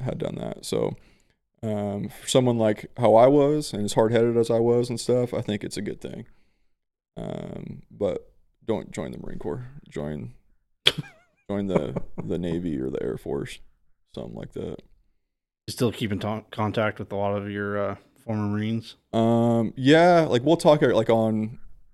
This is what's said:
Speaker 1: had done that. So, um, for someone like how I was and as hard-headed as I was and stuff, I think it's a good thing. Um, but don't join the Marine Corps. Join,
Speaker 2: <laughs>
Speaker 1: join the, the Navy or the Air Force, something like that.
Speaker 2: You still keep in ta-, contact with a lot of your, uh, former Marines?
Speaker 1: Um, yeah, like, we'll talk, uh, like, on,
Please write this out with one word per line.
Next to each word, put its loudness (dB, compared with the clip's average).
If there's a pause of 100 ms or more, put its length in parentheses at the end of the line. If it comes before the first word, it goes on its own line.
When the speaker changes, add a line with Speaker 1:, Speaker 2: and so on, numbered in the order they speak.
Speaker 1:
had -6
done -8
that. -10
So, -2 (680)
um, -4
for -18
someone 4
like 0 (100)
how 6
I 10
was 4
and -4
as -4
hard-headed 4
as 4
I 4
was 2
and -6
stuff, 0
I -4
think -4
it's -8
a -4
good -10
thing. -12 (920)
Um, -10
but -6 (360)
don't -4
join -8
the -12
Marine -10
Corps. -8 (220)
Join, -8 (520)
Speaker 2:
<laughs> -6
Speaker 1:
join -2
the, -2 (220)
the -4
Navy -4
or -4
the -6
Air -6
Force, -8 (540)
something -12
like -14
that. -10 (880)
Speaker 2:
You -8
still 0
keep -6
in -4
ta-, -6
contact -2
with -12
a -6
lot -2
of -6
your, -4
uh, -10 (280)
former -4
Marines? -4 (180)
Speaker 1:
Um, 2
yeah, 6
like, 2
we'll 4
talk, 6
uh, 6
like, 4
on, 2 (340)